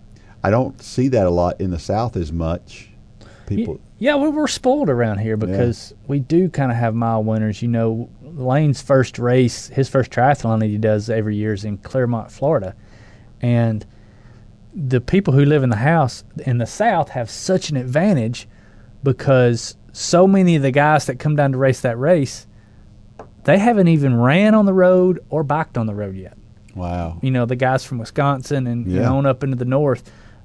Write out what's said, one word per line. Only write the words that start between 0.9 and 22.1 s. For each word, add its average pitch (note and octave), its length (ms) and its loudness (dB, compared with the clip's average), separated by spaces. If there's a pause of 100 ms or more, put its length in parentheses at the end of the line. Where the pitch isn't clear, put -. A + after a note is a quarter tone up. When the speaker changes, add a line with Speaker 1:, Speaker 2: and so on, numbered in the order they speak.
Speaker 1:
that G#2 160 2
a F2+ 60 2
lot F2 280 0
in F#2 120 -4
the E2 80 -4
South A2+ 360 -4
as D#2+ 160 -4
much, E2 580 -8 (600)
people. G#3+ 260 -4
Speaker 2:
Y-, - 40 -16 (200)
yeah, C#4+ 160 0
we, C#4+ 140 0
we're D4+ 180 -2
spoiled C4 420 0
around A#2 300 0
here A2 180 -2
Speaker 1:
Yeah. G#2+ 80 -2
Speaker 2:
because A2+ 480 -2 (140)
we C#3+ 120 -2
do E3 300 0
kinda C3 260 -2
have A#2 200 0
mild A2+ 300 0
winters. G#2+ 360 -2
You A#2+ 60 -4
know, A2+ 420 -2 (140)
Lane's C#3+ 580 -2
first C3+ 380 2
race, B2 480 2
his C3+ 220 -2
first C3 220 0
triathlon B2 500 0
that A2 60 0
he G#2 100 -2
does G#2+ 320 0
every A2 260 -2
year G#2+ 180 -2
is G2+ 120 -8
in G#2 140 -6
Clermont, A#2+ 520 -4
Florida. C3 440 -4 (640)
And A#2 440 0 (880)
the C3 280 -2
people F#3 320 0
who C#3+ 120 6
live D3 180 2
in B2+ 60 2
the A2+ 80 0
house C#3+ 460 0 (220)
in A#2+ 140 -2
the A#2 80 -2
South G3+ 420 0
have A#2+ 200 -8
such - 420 -4
an D3 60 -4
advantage B2+ 720 -2 (560)
because B2+ 720 2 (160)
so - 360 2
many F#3 280 4
of D3 60 2
the C3+ 100 0
guys D3 360 2
that B2 120 -6
come D3+ 160 0
down C#3+ 180 2
to B2+ 40 -4
race C3 240 2
that A#2 160 -2
race, C#3 480 0 (1000)